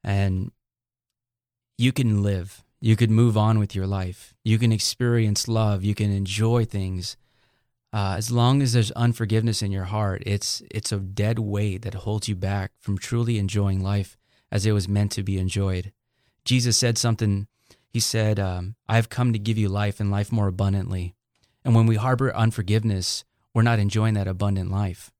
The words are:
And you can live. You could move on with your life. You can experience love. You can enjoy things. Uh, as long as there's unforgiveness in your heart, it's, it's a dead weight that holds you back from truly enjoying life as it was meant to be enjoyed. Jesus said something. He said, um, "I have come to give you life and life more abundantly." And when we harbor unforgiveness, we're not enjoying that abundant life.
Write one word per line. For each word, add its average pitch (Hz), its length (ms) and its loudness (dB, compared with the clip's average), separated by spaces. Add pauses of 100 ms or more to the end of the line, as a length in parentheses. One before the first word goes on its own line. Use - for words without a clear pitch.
And 98 480 0 (1300)
you 123 140 2
can 110 300 2
live. 98 400 -4 (160)
You 110 160 4
could 110 160 4
move 113 280 4
on 110 200 4
with 101 160 -2
your 95 120 -4
life. 95 480 -6 (100)
You 110 140 2
can 117 120 2
experience 110 800 0
love. 107 340 0
You 101 120 0
can 104 160 0
enjoy 107 560 0
things. 92 500 -6 (800)
Uh, 98 220 -2
as 110 140 -6
long 123 320 4
as 120 100 0
there's 117 200 2
unforgiveness 113 720 0
in 98 80 -4
your 95 140 -4
heart, 101 400 -4
it's, - 460 -4
it's - 220 -6
a 101 60 -2
dead 101 400 -2
weight 101 440 -2
that 113 120 -8
holds 104 340 -4
you 107 60 -2
back 98 440 -4
from 101 200 -4
truly 117 400 -2
enjoying 98 440 0
life 98 340 -4 (340)
as 101 160 0
it 107 60 4
was 98 160 0
meant 101 240 0
to 101 100 -6
be 98 160 -2
enjoyed. 92 540 -2 (520)
Jesus 123 320 2
said 117 220 2
something. 104 500 0 (400)
He 117 120 -4
said, 107 400 0
um, 92 360 -4 (120)
"I 110 80 2
have 113 140 2
come 123 240 0
to 110 40 -2
give 107 200 -2
you 104 100 2
life 101 320 -2
and 101 100 0
life 101 220 -2
more 104 160 2
abundantly." 92 640 -2 (480)
And 117 120 4
when 113 120 6
we 113 100 4
harbor 127 380 0
unforgiveness, 107 880 0 (280)
we're 113 80 2
not 117 180 4
enjoying 107 360 2
that 101 120 0
abundant 95 440 -2
life. 95 500 -4